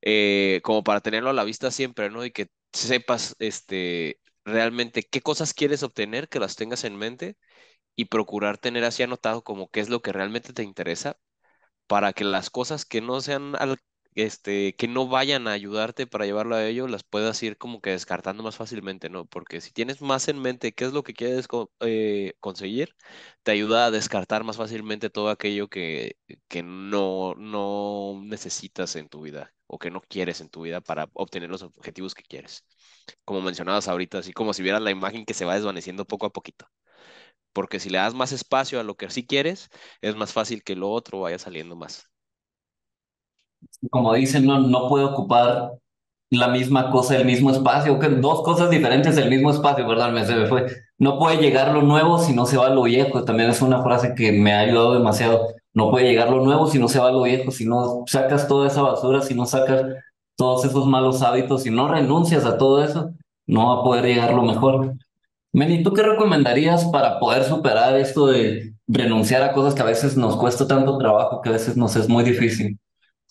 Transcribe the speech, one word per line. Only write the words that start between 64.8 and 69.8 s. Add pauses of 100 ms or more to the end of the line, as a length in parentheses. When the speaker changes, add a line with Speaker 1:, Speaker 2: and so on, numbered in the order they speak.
Speaker 2:
Meni,
¿tú
qué
recomendarías
para
poder
superar
esto
de (140)
renunciar
a
cosas
que